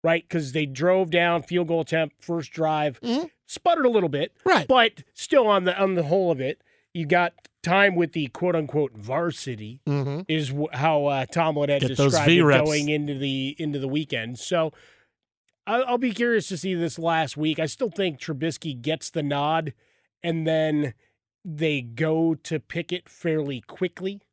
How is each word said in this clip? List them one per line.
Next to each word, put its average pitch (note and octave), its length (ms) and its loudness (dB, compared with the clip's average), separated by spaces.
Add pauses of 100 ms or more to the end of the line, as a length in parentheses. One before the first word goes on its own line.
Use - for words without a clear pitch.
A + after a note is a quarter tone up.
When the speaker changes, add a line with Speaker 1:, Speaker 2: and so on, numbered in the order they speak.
Speaker 1:
right? E3 260 0
'Cause D3 240 -4
they D3+ 120 0
drove E3 460 0
down, E3+ 320 2
field F3 260 -2
goal E3 140 0
attempt, D#3+ 420 -4
first E3+ 280 -6
drive, D3+ 500 -2
Speaker 2:
Mm-hmm. B3+ 240 -2 (200)
Speaker 1:
sputtered D#4+ 380 0
a A#3+ 60 6
little G3 180 2
bit, C#3+ 240 -4 (140)
Speaker 2:
Right. A#3+ 200 4
Speaker 1:
but A#3 360 4 (100)
still C4 340 2
on G3 180 4
the, F3+ 160 0
on F#3+ 140 2
the E3+ 100 0
whole F3 280 0
of C3 80 -2
it, - 220 -6 (320)
you E3+ 100 -4
got F3 300 2 (280)
time F#3+ 340 4
with E3+ 160 0
the D3 160 -2
quote-unquote D3+ 680 -2
varsity B2 920 -6
Speaker 2:
Mm-hmm. C#3+ 400 -2
Speaker 1:
is D3+ 260 -2
wh-, D3 220 -4
how, D3 320 2
uh, C3+ 200 0
Tomlin D#3 420 0
had C#3 140 2
Speaker 2:
Get B2+ 160 0
those C#3 140 6
Speaker 1:
described D3+ 180 4
it E3+ 60 8
Speaker 2:
V F3 60 6
reps. C#3 220 6
Speaker 1:
going D3+ 240 2
into D3 300 -2
the, C3+ 400 -4
into D3 200 -4
the C3+ 100 -4
weekend. B2 500 -4
So D#3+ 340 -2 (960)
I, A#3 160 0
I'll A#3+ 160 0
be A#3+ 140 -2
curious A#3 360 0
to F#3+ 80 -6
see F#3 180 -4
this E3+ 240 -4
last E3 380 0
week. D3+ 220 -2
I D#3+ 80 -2
still A#3 240 -4
think F3 300 -4
Trubisky D3 600 -6
gets D3+ 300 -6
the D#3+ 120 -4
nod, D3 520 -2 (480)
and E3 240 -2
then D#3 480 0 (500)
they D3+ 380 -2
go D#3+ 520 0
to - 260 -6
Pickett F3 500 -8
fairly D3 500 -4
quickly. F#3+ 640 -8 (100)